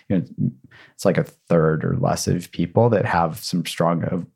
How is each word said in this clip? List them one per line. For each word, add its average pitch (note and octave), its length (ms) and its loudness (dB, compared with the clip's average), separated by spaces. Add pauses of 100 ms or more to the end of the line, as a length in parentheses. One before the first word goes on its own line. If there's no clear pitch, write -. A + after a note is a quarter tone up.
you G2 80 0
know, F#2 340 -4 (420)
it's - 120 -6
like F2 120 4
a D#2+ 60 2
third D#2+ 600 0
or F2 120 0
less - 300 -2
of F2+ 240 -2
people A2 380 2
that G2+ 160 2
have E2+ 340 0
some E2+ 260 -4
strong E2+ 380 0
of F2 220 -4 (100)